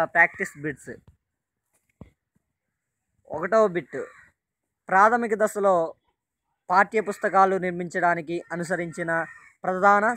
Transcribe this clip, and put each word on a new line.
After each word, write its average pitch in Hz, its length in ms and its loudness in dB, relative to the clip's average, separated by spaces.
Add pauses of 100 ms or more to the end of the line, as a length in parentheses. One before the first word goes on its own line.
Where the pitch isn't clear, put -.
ప్రాక్టీస్ 170 520 0
బిట్స్. 143 340 -12 (2250)
ఒకటవ 190 400 0
బిట్, 170 320 -8 (880)
ప్రాథమిక 226 460 4
దశలో 196 400 2 (920)
పాఠ్య 202 320 2
పుస్తకాలు 190 560 2
నిర్మించడానికి 175 800 -4 (140)
అనుసరించిన 170 600 -6 (520)
ప్రధాన 202 420 2 (120)